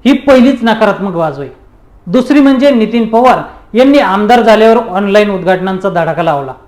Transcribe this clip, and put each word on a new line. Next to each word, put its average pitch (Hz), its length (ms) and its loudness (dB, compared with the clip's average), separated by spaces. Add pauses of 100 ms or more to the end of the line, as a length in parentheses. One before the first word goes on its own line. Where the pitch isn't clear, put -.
ही 254 80 4
पहिलीच 262 500 2
नकारात्मक 202 500 -2
बाजू 156 280 -6
आहे. 135 80 -12 (580)
दुसरी 254 320 0
म्हणजे 277 300 2
नितीन 226 380 0
पवार 226 320 2 (380)
यांनी 277 220 4
आमदार 208 420 0
झाल्यावर 220 360 4
ऑनलाइन 202 540 -2
उद्घाटनांचा 185 580 -4
धडाका 165 340 -4
लावला, 143 300 -4 (140)